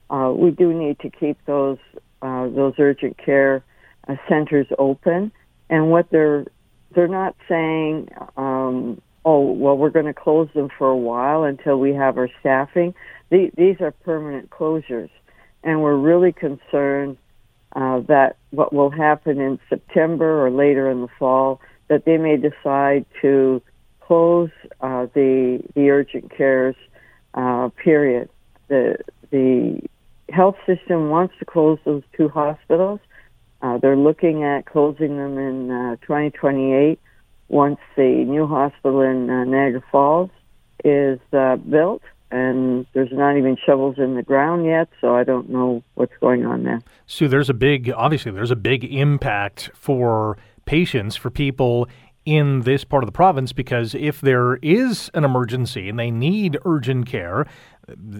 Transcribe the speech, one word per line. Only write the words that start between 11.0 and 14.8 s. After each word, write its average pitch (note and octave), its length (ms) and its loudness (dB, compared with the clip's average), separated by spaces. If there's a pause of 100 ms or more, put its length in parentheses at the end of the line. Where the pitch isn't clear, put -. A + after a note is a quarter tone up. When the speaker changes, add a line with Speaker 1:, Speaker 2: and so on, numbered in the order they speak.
Speaker 1:
until C#3+ 340 0
we C#3 160 0
have C3+ 240 0
our B2+ 120 -2 (100)
staffing." D3 560 0 (360)
The-, F#3 260 4
these F3+ 240 2
are D#3 100 -4
permanent D3+ 580 -8
closures, D3+ 600 -6 (560)